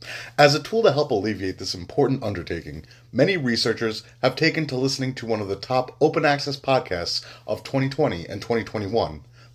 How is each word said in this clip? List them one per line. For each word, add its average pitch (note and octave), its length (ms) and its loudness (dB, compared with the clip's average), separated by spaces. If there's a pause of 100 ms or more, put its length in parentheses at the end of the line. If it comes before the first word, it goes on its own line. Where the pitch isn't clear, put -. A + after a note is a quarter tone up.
(380)
As D3 160 8
a D3 80 -2
tool A3+ 200 0
to F3+ 100 8
help C#3 180 2
alleviate G2 480 -2
this F#2+ 160 -8
important C3 480 0
undertaking, E2 600 -6 (260)
many E3+ 280 4
researchers A#2 680 0 (180)
have C3 140 2
taken D#3+ 300 2
to C#3 100 -4
listening C3 380 -2
to A#2 120 -10
one A2 140 0
of G2 80 -4
the G2 80 -2
top - 440 -2
open D#3 240 4
access C#3+ 360 0
podcasts F#2 640 -2 (220)
of - 180 -4
twenty C3+ 240 0
twenty A#2 400 -2
and G2+ 120 -8
twenty A#2 220 0
twenty-one, G2 600 -2 (320)